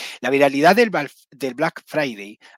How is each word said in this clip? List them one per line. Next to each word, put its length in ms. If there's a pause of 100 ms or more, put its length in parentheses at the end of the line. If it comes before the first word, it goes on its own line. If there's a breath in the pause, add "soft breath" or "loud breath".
(200 loud breath)
La 100
viralidad 440
del 160
Bal-, 200 (200)
del 240
Black 320
Friday 520 (200 loud breath)